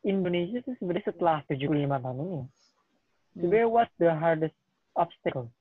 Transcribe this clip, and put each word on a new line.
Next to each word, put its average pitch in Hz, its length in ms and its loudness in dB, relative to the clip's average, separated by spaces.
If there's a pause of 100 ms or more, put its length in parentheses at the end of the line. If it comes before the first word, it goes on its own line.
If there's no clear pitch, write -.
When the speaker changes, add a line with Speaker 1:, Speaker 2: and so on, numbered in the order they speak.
Speaker 1:
Indonesia 190 580 0
tuh 254 160 -8
sebenarnya 175 280 -4
setelah 170 400 2
tujuh 139 200 -4
puluh 147 160 2
lima 139 160 0
tahun 127 220 -6
ini, 180 160 -6
Speaker 2:
Hmm. 135 140 -10 (880)
Speaker 1:
sebenarnya 196 340 2
what's 233 280 2
the 170 120 6
hardest 160 480 0 (360)
obstacle? 170 520 -4 (140)